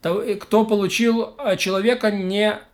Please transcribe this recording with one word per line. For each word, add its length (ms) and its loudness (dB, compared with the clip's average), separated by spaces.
То, 200 -2
э, 140 -4
кто 280 2
получил, 720 0
э, 180 0
человека 560 0
не 480 0